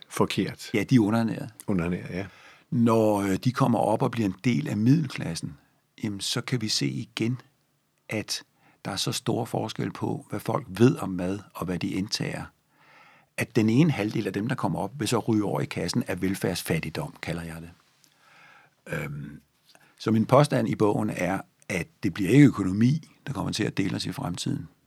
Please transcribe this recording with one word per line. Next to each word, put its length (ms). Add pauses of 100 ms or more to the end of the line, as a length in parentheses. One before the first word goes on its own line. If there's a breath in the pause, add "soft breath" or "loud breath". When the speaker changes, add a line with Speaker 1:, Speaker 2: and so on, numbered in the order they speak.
Speaker 1:
forkert? 640
Speaker 2:
Ja, 100
de 120
er 40
underernæret. 500 (180)
Speaker 1:
Underernæret, 420
ja. 160 (460 soft breath)
Speaker 2:
Når, 500
øh, 140
de 160
kommer 280
op 220
og 100
bliver 180
en 140
del 240
af 100
middelklassen, 800 (460)
jamen, 180
så 200
kan 200
vi 60
se 200
igen, 540 (680)
at 340 (420)
der 60
er 40
så 160
stor 340
forskel 460
på, 380
hvad 100
folk 300
ved 280
om 120
mad, 300 (140)
og 120
hvad 140
de 80
indtager. 560 (960 soft breath)
At 180
den 140
ene 220
halvdel 360
af 60
dem, 140
der 80
kommer 240
op, 200
vil 80
så 120
ryge 240
over 180
i 40
kassen 420
af 140
velfærdsfattigdom, 1000
kalder 220
jeg 180
det. 80 (1200 soft breath)
Øhm, 460 (600 soft breath)
så 120
min 140
påstand 440
i 60
bogen 340
er, 320 (280)
at 180 (160)
det 100
bliver 160
ikke 160
økonomi, 600 (200)
der 60
kommer 180
til 120
at 140
dele 180
os 100
i 60
fremtiden. 560 (180)